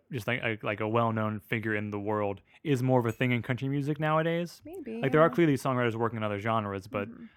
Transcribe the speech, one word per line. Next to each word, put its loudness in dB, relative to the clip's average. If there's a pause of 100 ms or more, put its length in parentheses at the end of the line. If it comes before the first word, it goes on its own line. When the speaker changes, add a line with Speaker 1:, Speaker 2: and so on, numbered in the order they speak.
(120)
Speaker 1:
just, -6
like, 0
a, -2
like, -2
a 0
well-known 2
figure -2
in -4
the -4
world -2 (240)
is 0
more 4
of 2
a 0
thing 0
in 0
country -4
music -2
nowadays. -2
Speaker 2:
Maybe, -12
Speaker 1:
Like, 0
there 6
are 8
Speaker 2:
yeah. 0
Speaker 1:
clearly 6
songwriters 0
working -2
in -4
other -2
genres, -2
but -4
Speaker 2:
Mm-hmm. -16 (120)